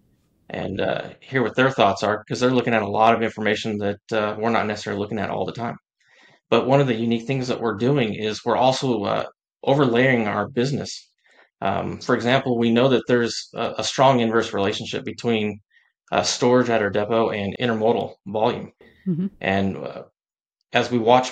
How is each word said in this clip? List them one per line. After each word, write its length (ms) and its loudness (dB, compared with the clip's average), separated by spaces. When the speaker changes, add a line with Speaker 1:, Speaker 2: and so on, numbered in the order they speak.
Speaker 1:
and, 320 -6
uh, 280 -4
hear 200 -4
what 140 -4
their 160 2
thoughts 320 2
are, 220 -2
'cause 140 -6
they're 120 2
looking 220 2
at 80 2
a 80 -2
lot 260 4
of 80 -2
information 560 -2
that, 200 -4
uh, 280 -2
we're 100 0
not 180 0
necessarily 320 -4
looking 200 -4
at 100 -4
all 160 -4
the 80 -8
time. 240 -8
But 180 4
one 140 6
of 60 2
the 80 0
unique 300 -2
things 220 -4
that 140 -4
we're 160 -2
doing 360 2
is 320 -6
we're 120 2
also, 460 2
uh, 220 -2
overlaying 640 4
our 220 -2
business. 600 -4
Um, 380 -4
for 160 0
example, 420 0
we 140 2
know 180 4
that 180 2
there's 480 0
a, 220 -4
a 60 -6
strong 360 4
inverse 340 0
relationship 520 -2
between, 560 -4
uh, 120 2
storage 460 2
at 120 2
our 80 0
depot 400 0
and 300 -4
intermodal 560 0
volume. 440 -2
Speaker 2:
Mm-hmm. 200 -2
Speaker 1:
And, 380 -2
uh, 260 -12
as 180 0
we 60 0
watch 340 4